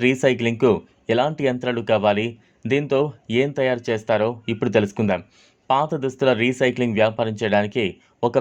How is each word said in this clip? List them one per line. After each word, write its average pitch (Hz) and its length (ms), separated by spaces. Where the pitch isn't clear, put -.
రీసైక్లింగ్‌కు 120 680
ఎలాంటి 147 340
యంత్రాలు 123 420
కావాలి, 107 360
దీంతో 139 280
ఏం 143 180
తయారు 127 300
చేస్తారో 110 420
ఇప్పుడు 113 240
తెలుసుకుందాం. 101 440
పాత 151 220
దుస్తుల 131 280
రీసైక్లింగ్ 123 560
వ్యాపారం 110 420
చేయడానికి 104 420
ఒక 127 120